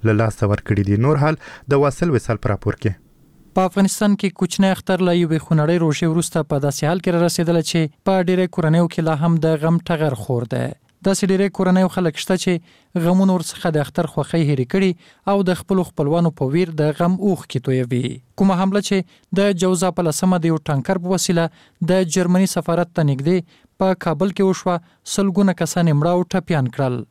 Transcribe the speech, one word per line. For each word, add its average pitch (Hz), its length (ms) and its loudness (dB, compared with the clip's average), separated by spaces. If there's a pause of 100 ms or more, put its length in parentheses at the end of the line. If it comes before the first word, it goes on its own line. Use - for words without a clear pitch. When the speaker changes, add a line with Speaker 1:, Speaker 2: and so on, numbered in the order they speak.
Speaker 1:
له 107 160 4
لاسه 107 320 0
ورکړي 104 340 -2
دي. 101 80 2 (120)
نور 147 180 2
حال 156 160 -2 (320)
د 139 100 4
واصل 147 320 0
وصال 110 300 -2
په 104 80 0
راپور - 280 -4
کې. 104 100 -2 (640)
Speaker 2:
په 185 140 2
افغانستان 202 480 2
کې 196 100 -2 (120)
کوچنی 190 320 0
اختر 185 340 -2
له 175 140 2
یوې 160 240 0
خونړۍ 160 400 2
روژې 160 260 0
وروسته 165 280 -2 (120)
په 151 60 0 (100)
داسې 143 240 -2
حال 180 140 -2
کې 185 100 0
را 170 120 2
رسېدله 170 440 0
چې 170 100 0 (260)
په 190 200 2
ډېری 185 200 0 (120)
کورنیو 160 340 2
کې - 160 -4
لا 160 140 0
هم 165 100 2 (140)
د 156 180 0
غم 165 240 2
ټغر 156 260 0 (120)
خور 123 260 -2
دی. 123 140 -4 (400)
داسې 196 240 0
ډېری 196 260 0
کورنیو 185 380 2
خلک 175 280 -2
شته 190 200 0
چې - 600 -4
غمونه 185 320 4
ورڅخه 170 400 -4
د 147 120 2
اختر 170 260 -4
خوښۍ 165 360 -2
هېرې 131 240 0
کړي 190 180 2 (420)
او 202 160 2
د 180 120 0
خپلو 185 300 0
خپلوانو 160 480 0
په 135 160 -2
ویر 170 260 0
د 151 80 2 (120)
غم 175 180 2
اوښکې 185 480 -2
تویوي. 127 420 -2 (320)
کومه 196 200 4
حمله 196 280 0
چې 202 80 0 (440)
د 202 120 2 (120)
جوزا 185 340 2
په 175 100 0
لسمه 180 380 0
د 165 60 2
یو 156 60 0 (120)
ټانکر 170 340 -2
په 185 100 -2
وسیله 170 300 0 (480)
د 185 100 4 (140)
جرمني 180 380 2
سفارت 170 420 -2
ته 160 140 2
نږدې 143 280 0 (420)
په 190 260 0
کابل 180 280 -2
کې 196 140 0
وشوه، 180 280 -2 (380)
سلګونه 196 480 2
کسان 170 300 0
یې 143 80 2
مړه 170 160 2
او 180 180 0
ټپیان 156 400 -2
کړل. 127 240 -2 (120)